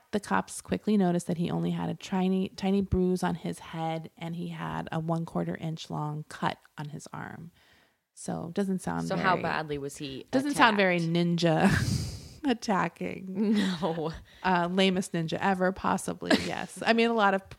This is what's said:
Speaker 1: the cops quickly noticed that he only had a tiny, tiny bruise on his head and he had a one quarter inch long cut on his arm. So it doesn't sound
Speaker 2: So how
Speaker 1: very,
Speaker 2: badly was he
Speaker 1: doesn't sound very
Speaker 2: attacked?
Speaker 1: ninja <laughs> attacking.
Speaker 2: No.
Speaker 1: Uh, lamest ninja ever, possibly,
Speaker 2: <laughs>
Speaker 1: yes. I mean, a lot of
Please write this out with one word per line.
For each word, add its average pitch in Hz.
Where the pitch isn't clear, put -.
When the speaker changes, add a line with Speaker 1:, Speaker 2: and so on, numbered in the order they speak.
Speaker 1:
the 208
cops -
quickly 208
noticed 175
that 170
he 175
only 170
had 170
a 160
tiny, 190
tiny 196
bruise 185
on 175
his 170
head 160
and 165
he 175
had 165
a 160
one 165
quarter 170
inch 160
long 151
cut -
on 147
his 156
arm. 160
So 170
it 170
doesn't 190
sound 165
Speaker 2:
So 180
how 180
Speaker 1:
very, -
Speaker 2:
badly 151
was 139
he 135
Speaker 1:
doesn't 277
sound 240
very 185
Speaker 2:
attacked? 165
Speaker 1:
ninja 170
<laughs> -
attacking. 190
Speaker 2:
No. 165
Speaker 1:
Uh, 175
lamest 190
ninja 165
ever, 185
possibly, 180
Speaker 2:
<laughs> 180
Speaker 1:
yes. -
I 226
mean, 226
a 233
lot 202
of 196